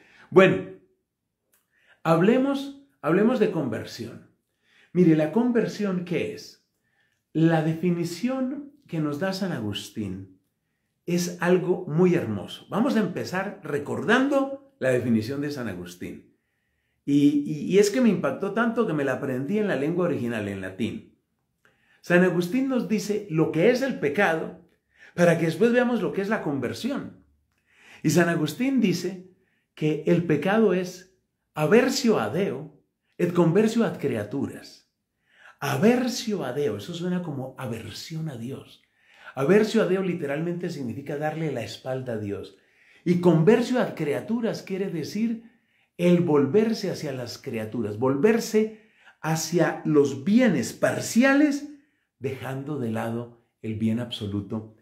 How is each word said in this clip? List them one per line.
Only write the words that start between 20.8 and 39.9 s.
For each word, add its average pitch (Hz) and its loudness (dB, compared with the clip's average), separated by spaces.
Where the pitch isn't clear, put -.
San 175 4
Agustín 185 0
nos 254 -2
dice 208 -2
lo 156 2
que 175 4
es 247 2
el 269 -4
pecado, 165 -2
para 170 4
que 165 0
después 220 4
veamos 240 2
lo 151 -2
que 185 -4
es 196 -4
la 220 -2
conversión. 143 -6
Y 156 2
San 170 4
Agustín 220 0
dice 185 -2
que 151 -2
el 175 2
pecado 190 2
es - -8
aversio 208 2
a 110 -2
Deo 156 -4
et 175 0
conversio 208 4
ad - -4
creaturas. 120 -6
Aversio 202 0
a 123 -6
Deo, 127 -2
eso 175 -12
suena 180 -4
como 131 -8
aversión 127 -10
a 131 -10
Dios. 117 -14
Aversio 202 4
a 170 2
Deo 190 0